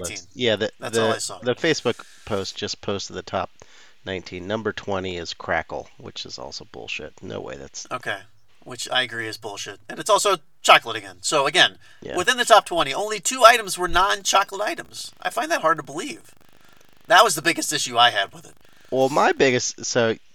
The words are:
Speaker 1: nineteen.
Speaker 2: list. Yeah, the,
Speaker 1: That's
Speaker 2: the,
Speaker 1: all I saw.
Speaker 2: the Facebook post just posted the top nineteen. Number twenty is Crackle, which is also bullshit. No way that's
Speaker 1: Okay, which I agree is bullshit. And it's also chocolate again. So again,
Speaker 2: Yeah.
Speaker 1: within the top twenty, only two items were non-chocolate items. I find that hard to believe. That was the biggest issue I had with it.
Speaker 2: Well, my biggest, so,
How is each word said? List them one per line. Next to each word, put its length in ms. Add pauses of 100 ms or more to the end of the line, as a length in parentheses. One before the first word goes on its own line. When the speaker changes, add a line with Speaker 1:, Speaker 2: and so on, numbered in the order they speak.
Speaker 1:
nineteen. 140
Speaker 2:
list. 180
Yeah, 220
the, 220
Speaker 1:
That's 180
Speaker 2:
the, 80
Speaker 1:
all 100
I 40
saw. 200
Speaker 2:
the 160
Facebook 500 (200)
post 320
just 260
posted 340
the 60
top 280 (540)
nineteen. 420
Number 260
twenty 440
is 160
Crackle, 640
which 300
is 120
also 340
bullshit. 500
No 180
way 160
that's 340
Speaker 1:
Okay, 300 (440)
which 260
I 120
agree 260
is 100
bullshit. 500
And 100
it's 120
also 260 (260)
chocolate 340
again. 240
So 260
again, 320 (240)
Speaker 2:
Yeah. 140
Speaker 1:
within 220
the 60
top 220
twenty, 280
only 260
two 240
items 340
were 100
non-chocolate 720
items. 500 (100)
I 80
find 220
that 80
hard 160
to 80
believe. 480 (760)
That 140
was 140
the 60
biggest 300
issue 260
I 120
had 220
with 140
it. 80 (360)
Speaker 2:
Well, 180
my 240
biggest, 520
so, 320 (180)